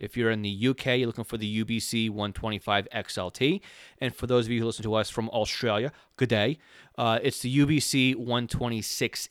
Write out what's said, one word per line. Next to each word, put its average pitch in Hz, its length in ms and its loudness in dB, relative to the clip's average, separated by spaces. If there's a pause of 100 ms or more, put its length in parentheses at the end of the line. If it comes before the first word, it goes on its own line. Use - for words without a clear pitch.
If 101 160 -8
you're 113 140 2
in 107 100 -2
the 101 80 -2
U 110 240 0
K, 127 240 0
you're 127 100 2
looking 117 160 -4
for 117 140 -6
the 107 80 -4
U 107 180 0
B 113 160 -2
C 113 300 0
one 104 240 -2
twenty-five 104 580 -2
X - 260 -6
L 92 140 -4
T. 160 300 0 (380)
And 127 140 -4
for - 140 -8
those 120 200 4
of 117 40 -4
you 120 80 2
who 113 60 0
listen 113 180 -4
to 110 120 0
us 110 140 2
from 113 200 -4
Australia, 113 640 0 (240)
good 123 120 2
day. 113 280 2 (400)
Uh, 113 240 2
it's - 200 -2
the 123 80 -4
U 143 180 6
B 151 120 4
C 131 360 4
one 120 320 -2
twenty-six - 840 -2